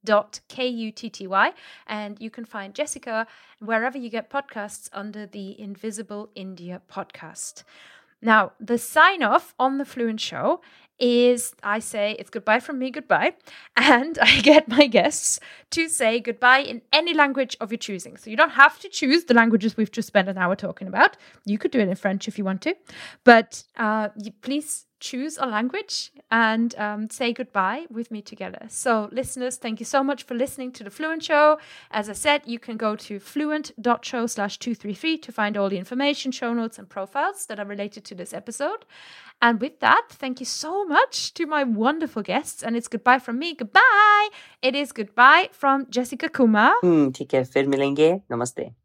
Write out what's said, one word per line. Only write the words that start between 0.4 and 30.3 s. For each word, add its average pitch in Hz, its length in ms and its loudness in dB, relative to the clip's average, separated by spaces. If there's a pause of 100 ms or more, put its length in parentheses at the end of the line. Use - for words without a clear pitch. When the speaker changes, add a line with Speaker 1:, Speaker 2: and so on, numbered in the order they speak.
Speaker 1:
K 254 200 -8
U 226 240 -8
T 226 160 -14
T 202 180 -14
Y. 196 260 2 (340)
And 208 340 -12
you 220 80 -14
can 226 160 -16
find 202 300 -14
Jessica 233 520 -6 (340)
wherever 226 360 -4
you 240 140 -10
get 220 180 -8
podcasts 233 640 -10
under 208 320 -12
the 202 340 -16
Invisible 208 760 -12
India 180 480 -14 (100)
podcast. - 720 -14 (580)
Now, 220 400 2
the 226 160 -4
sign 330 460 4
off 226 360 0
on 269 200 0
The 277 80 -4
Fluent 226 340 -6
Show 226 400 -4 (380)
is 247 640 2
I 208 160 -4
say, 214 400 -4
"It's - 120 -18
goodbye 214 280 0
from 262 220 -6
me, 262 100 -4
goodbye." 247 440 0 (220)
<laughs> - 200 -8
And 269 420 4
I - 220 6
get 302 260 8
my 254 220 4
guests - 500 0 (320)
to 330 180 -2
say 233 300 0
goodbye 247 440 4
in 254 200 -8 (100)
any 330 220 2
language 277 460 2
of 208 100 -8
your 226 80 -6
choosing. - 380 -12
So - 140 -20
you 214 60 -8
don't 311 140 6 (140)
have 302 160 2
to 392 80 -18
choose 320 380 0
the 247 80 4
languages 226 420 2
we've 214 160 -2
just - 160 -8
spent 190 200 2
an 190 80 -8
hour 185 200 -2
talking 190 320 -10
about. 233 280 2 (280)
You 202 140 -2
could - 120 -4
do 262 80 0
it 202 100 2
in 180 60 -2
French 190 320 -4
if 214 120 -10
you 208 60 -4
want 190 180 -4
to. 330 120 -4 (480)
But, 226 400 6 (140)
uh, 214 320 -2 (120)
you, 208 120 -12 (100)
please 294 440 -6 (140)
choose 285 380 -10
a 269 80 -4
language 254 640 -6 (200)
and, 226 460 0
um, 208 320 -8
say 240 240 -4
goodbye 233 560 -4
with 233 220 -10
me 214 100 -12
together. 190 480 -14
So 220 440 -2
listeners, 254 440 -8
thank 220 220 -10
you 226 80 -12
so 277 160 0
much 277 220 -4
for 254 100 -10